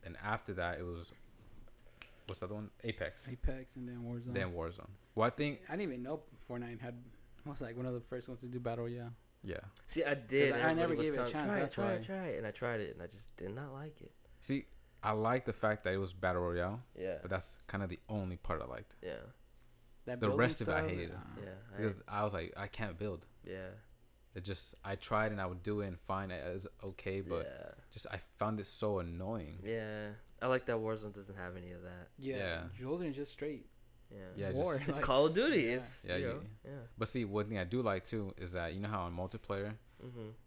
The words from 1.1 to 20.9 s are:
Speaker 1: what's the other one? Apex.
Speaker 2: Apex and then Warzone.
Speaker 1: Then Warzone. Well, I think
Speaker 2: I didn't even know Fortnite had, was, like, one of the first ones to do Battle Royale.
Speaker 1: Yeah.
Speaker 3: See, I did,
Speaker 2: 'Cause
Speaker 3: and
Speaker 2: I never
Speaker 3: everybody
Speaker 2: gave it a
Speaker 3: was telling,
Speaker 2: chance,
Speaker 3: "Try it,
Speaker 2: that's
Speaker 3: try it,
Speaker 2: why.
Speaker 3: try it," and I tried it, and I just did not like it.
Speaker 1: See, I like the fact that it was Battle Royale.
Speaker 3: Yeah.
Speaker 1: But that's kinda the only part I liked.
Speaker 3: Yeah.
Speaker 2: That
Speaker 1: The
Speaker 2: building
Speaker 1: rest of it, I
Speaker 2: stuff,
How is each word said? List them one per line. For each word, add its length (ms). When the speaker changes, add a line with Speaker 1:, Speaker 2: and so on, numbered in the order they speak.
Speaker 1:
what's 140
the 60
other 100
one? 140
Apex. 440
Speaker 2:
Apex 480
and 120
then 140
Warzone. 320
Speaker 1:
Then 180
Warzone. 360
Well, 120
I 40
think 380
Speaker 2:
I 40
didn't 200
even 100
know 180
Fortnite 320
had, 140
was, 160
like, 160
one 100
of 80
the 60
first 280
ones 120
to 80
do 120
Battle 240
Royale. 280
Speaker 1:
Yeah. 120
Speaker 3:
See, 180
I 100
did, 380
Speaker 2:
'Cause 80
Speaker 3:
and 80
Speaker 2:
I 40
never 200
Speaker 3:
everybody 160
Speaker 2:
gave 60
it 40
a 40
Speaker 3:
was 100
telling, 160
Speaker 2:
chance, 40
Speaker 3:
"Try 60
it, 40
Speaker 2:
that's 120
Speaker 3:
try 180
it, 60
Speaker 2:
why. 60
Speaker 3:
try 240
it," 100
and 80
I 60
tried 280
it, 140
and 80
I 60
just 280
did 160
not 200
like 280
it. 120
Speaker 1:
See, 280
I 100
like 340
the 60
fact 300
that 120
it 20
was 160
Battle 300
Royale. 380
Speaker 3:
Yeah. 260
Speaker 1:
But 100
that's 240
kinda 220
the 100
only 280
part 260
I 40
liked. 360
Speaker 3:
Yeah. 140
Speaker 2:
That 160
Speaker 1:
The 80
Speaker 2:
building 100
Speaker 1:
rest 220
of 80
it, 60
I 40
Speaker 2:
stuff, 120